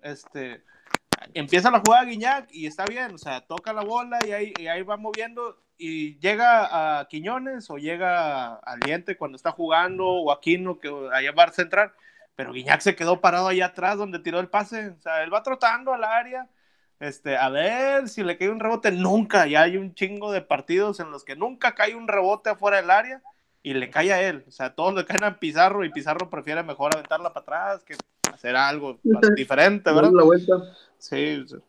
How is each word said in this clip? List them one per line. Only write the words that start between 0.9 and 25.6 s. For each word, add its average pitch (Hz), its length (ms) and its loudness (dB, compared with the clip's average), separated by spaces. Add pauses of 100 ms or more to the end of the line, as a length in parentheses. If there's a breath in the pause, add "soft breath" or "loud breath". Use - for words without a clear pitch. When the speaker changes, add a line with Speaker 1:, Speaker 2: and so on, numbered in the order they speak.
Speaker 1:
empieza 175 380 4
la 233 140 6
jugada 240 200 8
Guiñac 240 460 -4
y 156 160 -12
está 170 180 -8
bien, 233 300 -8
o - 20 -20
sea, 135 240 -10
toca 190 320 -12
la 214 100 -8
bola 240 440 -6
y 208 40 -8
ahí, 208 280 -8
y 165 80 -12
ahí 170 160 -6
va 208 140 -8
moviendo 226 600 -12 (220)
y 156 400 -10
llega 196 800 2
a 139 80 -10
Quiñones 247 640 -10
o 147 60 -12
llega 156 760 -4
al 120 260 -14
Diente 160 360 -4
cuando 139 200 -10
está 165 140 -4
jugando 175 540 0
o 180 260 0
Aquino 175 460 -2
que 151 120 -12 (220)
allá 135 200 -2
va 160 140 8
a 165 60 -4
centrar, 190 420 0 (420 soft breath)
pero 123 180 -8
Guiñac 139 280 2
se 190 140 2
quedó 175 260 0
parado 180 260 4
allá 185 200 2
atrás 185 300 -2
donde 196 220 -8
tiró 170 200 -4
el 180 100 -6
pase, 208 400 -4
o 165 120 -20
sea, 160 220 -4
él 165 100 -8
va 214 80 0
trotando 254 520 -2
al 233 100 -4
área, 240 440 -4 (520)
este, 143 380 -6
a 131 120 2
ver 240 600 0
si 214 140 -8
le 175 140 -4
cae 190 120 -2
un 220 100 -6
rebote, 220 320 0
nunca, 185 560 4
ya 151 160 4
hay 175 140 2
un 196 160 -6
chingo 202 400 -6
de 190 80 -2
partidos 180 580 -2
en 160 120 -10
los 143 120 -16
que 139 140 -12
nunca 240 360 -2
cae 214 220 0
un 233 140 -12
rebote 202 400 0
afuera 202 320 0
del 175 100 2
área 247 300 2 (420)
y 143 100 -8
le 127 160 -4
cae 160 220 2
a 185 100 2
él, 170 260 -2
o 131 40 -20
sea, 131 240 -8
todos 180 180 0
le 185 120 -4
caen - 180 0
a 208 160 -2
Pizarro 185 460 2